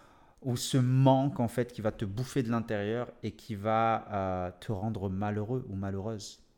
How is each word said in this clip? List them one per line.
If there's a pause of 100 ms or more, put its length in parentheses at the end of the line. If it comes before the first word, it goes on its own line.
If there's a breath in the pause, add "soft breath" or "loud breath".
(420 loud breath)
ou
ce
manque
en
fait
qui
va
te
bouffer
de
l'intérieur (100)
et
qui
va,
euh,
te
rendre
malheureux
ou
malheureuse. (140)